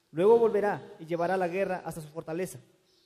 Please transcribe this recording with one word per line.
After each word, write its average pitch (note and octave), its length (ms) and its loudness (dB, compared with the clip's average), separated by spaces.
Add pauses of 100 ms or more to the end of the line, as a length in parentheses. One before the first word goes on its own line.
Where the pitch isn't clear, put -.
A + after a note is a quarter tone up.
(100)
Luego G3+ 260 6
volverá G3+ 480 2 (140)
y E3 80 -16
llevará E3+ 300 -2
la F#3 100 0
guerra F#3 400 -4
hasta E3 140 -10
su D3+ 80 -14
fortaleza, D#3+ 500 -8 (480)